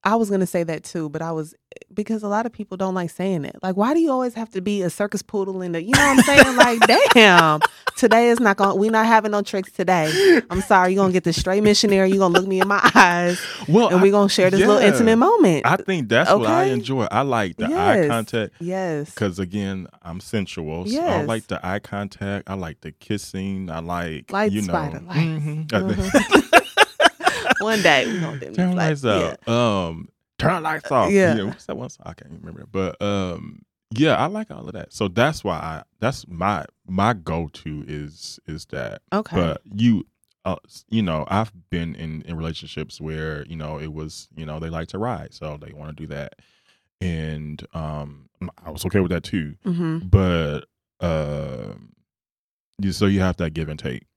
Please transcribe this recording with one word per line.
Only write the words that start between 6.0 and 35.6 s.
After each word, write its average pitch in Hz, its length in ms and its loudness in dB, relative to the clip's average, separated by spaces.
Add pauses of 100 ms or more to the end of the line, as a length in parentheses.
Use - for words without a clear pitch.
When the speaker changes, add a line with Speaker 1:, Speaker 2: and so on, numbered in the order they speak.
Speaker 1:
what 269 40 6
I'm 247 60 6
saying? 269 320 6
Like, 240 240 6
Speaker 2:
<laughs> 453 340 6
Speaker 1:
damn, 170 460 8 (360)
today 233 320 4
is 233 120 2
not 202 180 4
gonna, 196 160 2
we 202 160 2
not 220 160 2
having 220 240 4
no 208 100 0
tricks 202 300 -6
today. 185 800 4
I'm 180 120 -2
sorry, 185 280 4
you 190 60 0
gonna 190 160 4
get 180 120 0
the 165 80 2
straight 190 300 0
missionary. 202 480 4
You 196 80 2
gonna 185 160 4
look 190 120 4
me 190 140 0
in 185 80 2
my 202 120 2 (140)
eyes, 175 460 4 (280)
Speaker 2:
Well, 208 200 6
Speaker 1:
and 180 140 4
we 196 60 8
Speaker 2:
I, - 20 8
Speaker 1:
gonna 202 180 4
share 185 220 4
this 185 100 2
little 214 200 6
Speaker 2:
yeah. - 80 6
Speaker 1:
intimate 220 280 4
moment. 262 480 4
Speaker 2:
I 147 120 4
think 175 340 -4
that's 117 200 4
what 123 180 4
I 113 160 2
Speaker 1:
Okay? 135 80 0
Speaker 2:
enjoy. 123 320 -2
I 113 180 0
like 117 340 -2
the 110 100 -4
eye 196 340 2
Speaker 1:
Yes. 151 80 2
Speaker 2:
contact. 113 520 -4
Speaker 1:
Yes. 170 540 -6
Speaker 2:
'Cause 95 240 -4
again, 95 480 -6 (160)
I'm 85 180 -12
sensual. 87 680 -6
So - 40 -6 (100)
I 330 200 -2
Speaker 1:
Yes. 147 80 -4
Speaker 2:
like 113 180 -6
the - 200 -8
eye 95 120 -4
contact. 101 720 -10
I 95 40 -6
like 85 280 -10
the 80 100 -14
kissing. 95 760 -8
I 80 80 -8
like, 82 540 -8
Speaker 1:
Lights, 202 220 -2
Speaker 2:
you 208 80 -2
know. 202 40 -4
Speaker 1:
spider, 160 340 -6
lights. - 200 -6
Speaker 2:
Mm-hmm. 156 420 -4
Speaker 1:
Mm-hmm. 190 1000 2
<laughs> - 60 -16 (920)
One 214 220 -2
day 147 300 4
we 202 80 -4
gonna 139 180 -6
dim 85 160 -12
Speaker 2:
Turn 180 160 0
Speaker 1:
these 180 60 -2
lights. 151 280 -2
Speaker 2:
lights 98 200 2
out. 80 220 -6
Speaker 1:
Yeah. 117 400 0
Speaker 2:
Um, 82 220 -10 (300)
turn 170 160 0
the 175 60 -4
lights 156 300 -6
off. 120 220 2
Speaker 1:
Yeah. 185 220 4
Speaker 2:
You 113 80 0
know, 95 60 -4
what's - 180 -12
that 85 100 -8
one - 120 -12
song? - 180 -20
I 85 80 -14
can't - 180 -20
remember. 80 380 -18
But, 95 300 -4
um, 92 600 -6 (280)
yeah, 127 260 2
I 117 100 0
like 214 240 -8
all - 160 -16
of - 60 -14
that. - 200 -14
So 101 160 -2
that's 123 360 0
why 90 120 -2
I, 78 260 -10 (180)